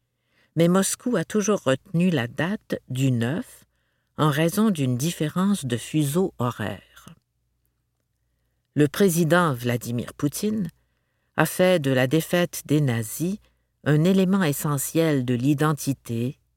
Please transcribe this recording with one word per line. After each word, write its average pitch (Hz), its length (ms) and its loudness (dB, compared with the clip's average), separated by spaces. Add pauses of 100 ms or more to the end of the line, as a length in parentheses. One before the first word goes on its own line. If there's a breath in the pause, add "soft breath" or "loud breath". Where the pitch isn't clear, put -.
(560)
mais 165 120 4
Moscou 190 500 0
a 165 60 -2
toujours - 380 -2
retenu 165 480 0
la 139 160 0
date 165 640 -6
du 131 220 0
neuf 127 520 -4 (540)
en 151 140 2
raison 170 400 2
d'une 131 260 0
différence 170 680 -2
de 123 120 -2
fuseau 156 600 -2
horaire. 107 720 -6 (1600)
Le 147 140 4
président 170 640 2
Vladimir 120 640 -4
Poutine 196 540 -4 (680)
a 156 80 4
fait 180 340 2
de 139 120 0
la 127 160 2
défaite 160 580 -2
des 151 160 2
nazis 139 560 -2 (460)
un 151 200 2
élément 190 380 4
essentiel 147 840 0
de 123 100 0
l'identité 135 1040 -2 (180)